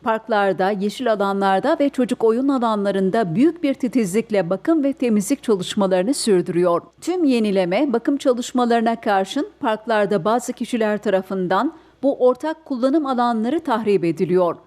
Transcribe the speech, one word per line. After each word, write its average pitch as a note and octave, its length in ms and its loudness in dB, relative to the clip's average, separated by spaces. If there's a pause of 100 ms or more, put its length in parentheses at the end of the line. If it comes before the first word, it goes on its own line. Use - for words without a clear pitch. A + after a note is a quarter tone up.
parklarda, G3+ 680 0
yeşil G#3 400 -2
alanlarda G3 680 0
ve C#4+ 100 2
çocuk B3 340 -2
oyun A3+ 240 2
alanlarında G3+ 880 0
büyük D#4+ 280 2
bir C#4 100 0
titizlikle G#3 760 -2
bakım C#4+ 340 0
ve C#4 100 0
temizlik A#3+ 500 -2
çalışmalarını F#3+ 720 0
sürdürüyor. F3 680 2 (200)
Tüm F4+ 220 -2
yenileme, G#3+ 680 0
bakım C#4 240 -2
çalışmalarına A#3 840 0
karşın G#3+ 480 -2 (100)
parklarda G#3+ 680 0
bazı A#3+ 280 0
kişiler A3 440 -2
tarafından F#3+ 760 -2 (300)
bu C4 240 2
ortak D4+ 380 -2
kullanım C4+ 400 0
alanları A#3+ 540 0
tahrip G#3+ 440 0
ediliyor. E3+ 520 0 (100)